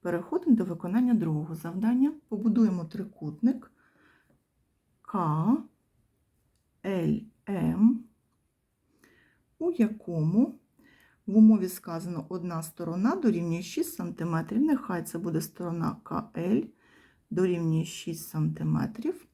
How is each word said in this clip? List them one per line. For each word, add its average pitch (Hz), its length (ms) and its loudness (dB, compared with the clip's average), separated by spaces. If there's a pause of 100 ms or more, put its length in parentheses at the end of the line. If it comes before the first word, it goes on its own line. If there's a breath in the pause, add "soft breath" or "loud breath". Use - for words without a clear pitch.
Переходимо 185 540 2
до 196 100 0
виконання 190 480 0
другого 156 420 0
завдання. 226 580 0 (140)
Побудуємо 214 580 2
трикутник 185 840 -4 (1300 soft breath)
К 175 560 0 (1300)
Л 170 360 0 (280)
М, 196 540 2 (1600 soft breath)
у 339 120 0
якому 208 880 0 (680 soft breath)
в 202 120 2
умові 214 320 8
сказано, 175 600 -8
одна 170 340 -6
сторона 180 520 -2
дорівнює 175 460 0
шість - 340 -6
сантиметрів. 165 680 -2
Нехай 247 420 0
це - 140 -10
буде 165 240 -2
сторона 165 600 -6
К 165 340 -8
Л 196 260 0 (680 soft breath)
дорівнює 165 560 0
шість - 440 -10
сантиметрів. 156 1040 -2